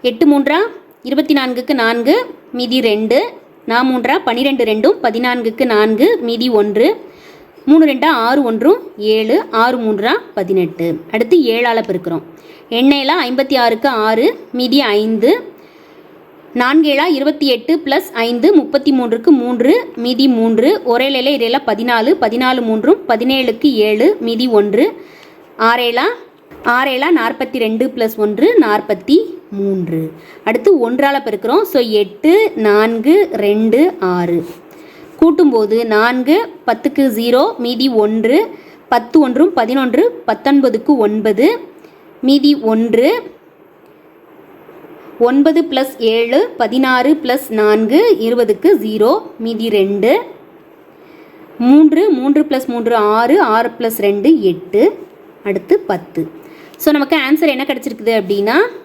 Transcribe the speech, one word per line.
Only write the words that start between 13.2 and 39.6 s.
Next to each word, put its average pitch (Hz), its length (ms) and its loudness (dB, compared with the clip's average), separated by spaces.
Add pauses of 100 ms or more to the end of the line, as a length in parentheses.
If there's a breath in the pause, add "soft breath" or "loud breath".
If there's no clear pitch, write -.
ஐம்பத்தி 262 360 -2
ஆறுக்கு 226 260 0 (180)
ஆறு, 220 180 0 (340)
மீதி 254 200 0
ஐந்து, 220 520 0 (1300 loud breath)
நான்கு 294 320 2
ஏழா 285 120 0 (120)
இருபத்தி 285 380 -2
எட்டு 233 180 -4 (120)
பிளஸ் 285 240 -2 (140)
ஐந்து, 240 260 0 (120)
முப்பத்தி 269 380 -2
மூன்றுக்கு 233 320 0 (100)
மூன்று, 247 320 0 (320)
மீதி 247 200 0 (120)
மூன்று, 226 320 2 (240)
ஒரே 247 180 0
இலையில 269 260 -2
இலையில 233 220 -2 (100)
பதினாலு, 233 420 0 (120)
பதினாலு 254 460 0
மூன்றும் 220 420 2
பதினேழுக்கு 247 600 0 (180)
ஏழு, 214 180 2 (220)
மீதி 233 180 -2 (140)
ஒன்று, 208 260 2 (840 loud breath)
ஆறேலா, 240 380 0 (720)
ஆறேலா 269 320 -2 (100)
நாற்பத்தி 240 460 -4
ரெண்டு 220 200 -2 (100)
plus 220 280 -4
ஒன்று, 214 240 0 (160)
நாற்பத்தி 214 540 0 (400)
மூன்று. 180 440 -4 (460 loud breath)
அடுத்து 226 240 2 (160)
ஒன்றால 277 400 0
பெருக்குறோம். 226 440 -2
So, 254 100 2 (200)
எட்டு, 302 320 0 (340)
நான்கு, 226 480 2 (300)
ரெண்டு, 220 360 2 (360)
ஆறு. 170 220 -2 (840 loud breath)
கூட்டும்போது 262 560 2 (180)
நான்கு, 247 400 2 (320)
பத்துக்கு 262 360 -2 (120)
ஜீரோ, 240 260 2 (220)
மீதி 247 240 -2 (160)
ஒன்று, 226 340 0 (560 loud breath)
பத்து 233 220 0 (100)
ஒன்றும் 302 340 2